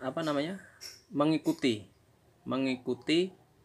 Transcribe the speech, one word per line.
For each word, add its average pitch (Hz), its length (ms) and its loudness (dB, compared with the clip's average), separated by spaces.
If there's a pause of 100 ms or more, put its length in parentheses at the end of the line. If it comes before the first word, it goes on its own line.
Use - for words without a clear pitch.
apa 131 160 -4
namanya, 160 400 -2 (520)
mengikuti, 143 760 2 (560)
mengikuti, 131 880 0 (340)